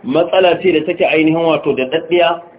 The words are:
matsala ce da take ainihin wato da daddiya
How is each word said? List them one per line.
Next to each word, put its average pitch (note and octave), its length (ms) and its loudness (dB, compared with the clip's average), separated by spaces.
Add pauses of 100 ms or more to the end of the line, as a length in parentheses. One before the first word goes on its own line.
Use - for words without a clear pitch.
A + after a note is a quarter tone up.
matsala E3+ 580 2
ce F#3 100 2
da D#3 140 2
take F3 180 -2
ainihin D#3 320 2
wato D#3 400 0
da C3 80 -2
daddiya E3 560 -2 (180)